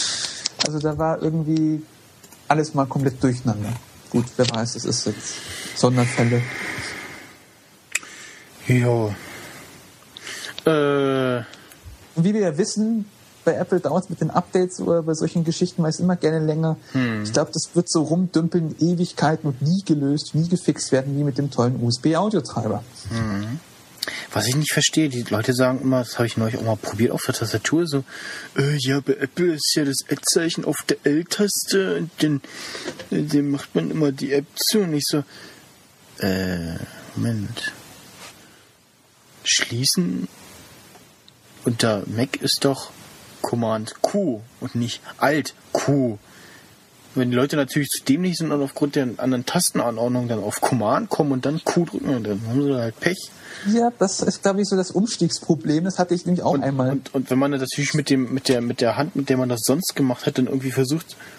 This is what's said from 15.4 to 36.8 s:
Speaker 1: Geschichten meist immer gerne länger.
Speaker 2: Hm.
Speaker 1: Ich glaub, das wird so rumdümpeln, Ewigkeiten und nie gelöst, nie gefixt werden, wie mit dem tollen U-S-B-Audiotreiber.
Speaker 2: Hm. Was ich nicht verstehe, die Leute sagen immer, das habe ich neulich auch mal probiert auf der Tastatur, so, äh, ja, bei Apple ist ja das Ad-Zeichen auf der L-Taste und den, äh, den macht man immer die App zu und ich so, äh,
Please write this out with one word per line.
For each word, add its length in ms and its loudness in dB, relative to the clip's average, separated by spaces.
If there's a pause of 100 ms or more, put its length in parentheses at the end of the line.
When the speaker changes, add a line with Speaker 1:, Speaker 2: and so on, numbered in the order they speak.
Speaker 1:
Geschichten 360 0
meist 180 0
immer 180 2
gerne 280 2
länger. 300 2 (160)
Speaker 2:
Hm. 320 0
Speaker 1:
Ich 80 -6
glaub, 220 2
das 220 -4
wird 140 2
so 140 2
rumdümpeln, 760 2
Ewigkeiten 680 2
und 120 -4
nie 240 2
gelöst, 500 0
nie 140 4
gefixt 420 0
werden, 260 2
wie 60 2
mit 140 0
dem 140 0
tollen 300 2
U-S-B-Audiotreiber. 1000 0 (260)
Speaker 2:
Hm. 500 -4 (760)
Was 140 0
ich 80 0
nicht 180 0
verstehe, 360 2
die 140 -4
Leute 300 0
sagen 280 2
immer, 180 2
das 180 -4
habe 100 2
ich 100 -4
neulich 200 0
auch 60 -4
mal 140 2
probiert 340 0
auf 140 -4
der 100 -2
Tastatur, 520 0
so, 160 0 (540)
äh, 220 2
ja, 200 2
bei 140 0
Apple 400 0
ist 220 -2
ja 100 2
das 120 0 (120)
Ad-Zeichen 560 0
auf 120 0 (100)
der 160 2
L-Taste 920 2
und 140 -4 (100)
den, 200 2 (720)
äh, 100 2
den 300 2
macht 240 -6
man 160 0
immer 200 2
die 220 -4
App 120 2 (100)
zu 240 2
und 140 2
ich 140 0
so, 160 2 (960)
äh, 560 -2 (400)